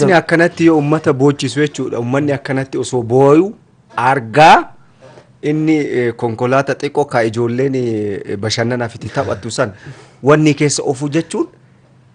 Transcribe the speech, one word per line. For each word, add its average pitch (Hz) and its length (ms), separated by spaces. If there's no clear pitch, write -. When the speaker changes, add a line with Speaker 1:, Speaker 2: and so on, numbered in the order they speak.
Speaker 1:
jiru. 180 100
Speaker 2:
akkanatti 170 480
yoo 165 100
uummata 156 380
boochisu 135 460
jechuudha. 135 400
Uummanni 139 340
akkanatti 131 440
osoo 123 260
booyu 139 500
argaa 139 640
inni, 156 340
eh, 120 380
konkolaataa 123 600
xiqqoo 139 300
ka 123 180
ijoolleen, 120 520
eh, 107 640
bashannanaaf 117 580
itti 107 140
taphattu 117 420
san 120 200
wanni 151 320
keessa 147 280
ofu 143 260
jechuun, 165 380